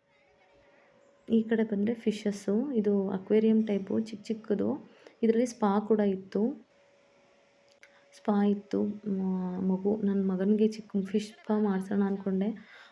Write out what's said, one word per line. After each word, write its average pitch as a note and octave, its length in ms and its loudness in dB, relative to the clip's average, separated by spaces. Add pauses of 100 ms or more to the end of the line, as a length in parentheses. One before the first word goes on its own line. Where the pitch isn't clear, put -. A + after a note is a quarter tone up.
(1300)
ಈ A3+ 140 4
ಕಡೆ A3 220 0
ಬಂದರೆ G#3 300 0
ಫಿಶಸ್ಸು, G#3+ 800 -2
ಇದು G3+ 380 2
ಅಕ್ವೇರಿಯಂ A3 560 2
ಟೈಪು G#3 340 -2
ಚಿಕ್ಕ A3 260 -8
ಚಿಕ್ಕದು. G#3+ 440 -2 (520)
ಇದರಲ್ಲಿ A3+ 240 4
ಸ್ಪಾ G#3 340 0
ಕೂಡ G#3+ 200 2
ಇತ್ತು, F#3+ 420 0 (1700)
ಸ್ಪಾ G3+ 320 0
ಇತ್ತು. G3+ 340 0 (320)
ಮ-, F#3 500 -4
ಮಗು, F#3+ 420 0
ನನ್ನ G3 220 0
ಮಗನಿಗೆ G3 420 2
ಚಿಕ್ಕ G3+ 380 -4
ಫಿಶ್ G#3 240 -2
ಸ್ಪಾ - 300 -4
ಮಾಡ್ಸೋಣ G3 440 0
ಅಂದ್ಕೊಂಡೆ, G3 460 -2 (420)